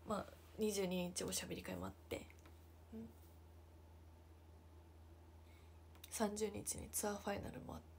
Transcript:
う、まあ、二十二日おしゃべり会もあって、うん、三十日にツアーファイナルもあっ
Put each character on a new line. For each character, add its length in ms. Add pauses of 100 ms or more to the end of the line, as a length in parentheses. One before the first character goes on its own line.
う、 20
ま 180
あ、 40 (260)
二 140
十 140
二 200
日 160
お 80
し 140
ゃ 20
べ 80
り 80
会 140
も 100
あ 40
っ 20 (160)
て、 180 (680)
う 40
ん、 120 (3000)
三 240
十 120
日 280
に 180
ツ 140
ア 60
ー 100
フ 80
ァ 80
イ 20
ナ 120
ル 80
も 140
あ 20
っ 40 (180)